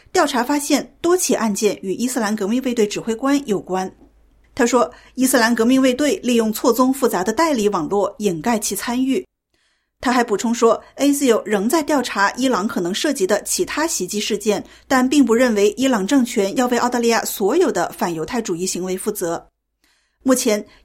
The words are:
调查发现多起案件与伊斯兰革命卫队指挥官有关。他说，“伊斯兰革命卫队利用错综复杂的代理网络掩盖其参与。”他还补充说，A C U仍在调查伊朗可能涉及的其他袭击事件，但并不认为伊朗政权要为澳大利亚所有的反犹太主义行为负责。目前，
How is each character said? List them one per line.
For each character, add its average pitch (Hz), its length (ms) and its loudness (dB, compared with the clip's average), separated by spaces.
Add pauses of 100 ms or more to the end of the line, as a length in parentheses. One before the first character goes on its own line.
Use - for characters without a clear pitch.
(120)
调 359 140 2
查 277 180 0
发 294 140 0
现 - 440 -2
多 339 140 4
起 311 200 0
案 214 180 -2
件 196 280 0
与 190 120 -4
伊 226 140 -4
斯 254 120 -4
兰 214 160 0
革 202 120 -4
命 240 160 0
卫 247 100 -2
队 208 140 2
指 190 120 -6
挥 220 140 -4
官 277 340 0
有 190 140 -2
关。 185 320 -6 (600)
他 247 120 2
说， 240 260 2 (240)
“伊 254 100 0
斯 262 120 2
兰 233 160 4
革 220 100 0
命 262 180 4
卫 262 120 4
队 277 300 0
利 240 120 0
用 220 160 2
错 233 220 2
综 254 180 4
复 262 160 0
杂 190 160 0
的 220 80 -2
代 320 220 0
理 208 160 0
网 175 180 -2
络 196 320 -2
掩 185 220 -2
盖 233 160 0
其 214 180 -4
参 247 280 -4
与。” 262 220 -2 (760)
他 254 100 0
还 247 120 4
补 214 120 0
充 226 180 -2
说 233 300 2 (120)
，A 285 180 2
C 285 140 0
U 220 180 4
仍 208 240 0
在 330 120 2
调 294 200 0
查 202 320 0
伊 262 140 -2
朗 262 200 0
可 - 140 -4
能 175 120 -2
涉 294 200 -2
及 285 120 -2
的 - 180 0
其 - 200 -4
他 302 240 -4
袭 - 180 -4
击 202 140 -6
事 208 180 -4
件， 202 260 -2 (240)
但 254 200 2
并 285 160 4
不 220 100 4
认 240 220 4
为 202 220 4
伊 262 100 0
朗 214 180 0
政 262 200 2
权 262 320 -2
要 247 100 2
为 240 100 0
澳 240 120 0
大 254 100 -2
利 233 80 0
亚 226 160 2
所 214 320 -2
有 339 160 2
的 175 260 -2
反 180 160 -4
犹 156 120 -6
太 233 160 -6
主 214 140 -4
义 175 100 -6
行 180 180 -6
为 185 140 -4
负 208 140 -6
责。 170 360 -6 (760)
目 262 120 4
前， 254 280 0 (220)